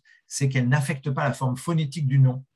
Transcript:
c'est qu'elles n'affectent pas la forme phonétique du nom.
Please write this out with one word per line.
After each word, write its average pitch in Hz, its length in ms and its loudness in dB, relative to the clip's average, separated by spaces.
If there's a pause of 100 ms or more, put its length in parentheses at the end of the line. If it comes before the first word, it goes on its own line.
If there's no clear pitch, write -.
(260)
c'est - 220 -2
qu'elles 131 200 0
n'affectent 147 420 0
pas 139 140 -2
la 135 80 0
forme 127 240 -4
phonétique 156 500 -2
du 135 120 2
nom. 131 260 4 (120)